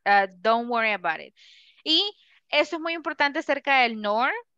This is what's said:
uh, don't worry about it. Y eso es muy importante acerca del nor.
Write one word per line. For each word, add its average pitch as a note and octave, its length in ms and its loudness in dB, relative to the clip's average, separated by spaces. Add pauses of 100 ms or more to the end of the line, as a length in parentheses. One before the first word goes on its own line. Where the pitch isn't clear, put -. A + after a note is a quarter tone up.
uh, G3+ 200 4 (140)
don't A#3 280 2
worry A3+ 240 0
about E3+ 280 -4
it. C#3+ 140 -20 (500)
Y D#4+ 180 2 (480)
eso D#4 260 0
es D#4 60 -6
muy E4 120 -4
importante D#4 440 -2
acerca C#4 440 0
del A3+ 180 -2
nor. A3 320 0 (260)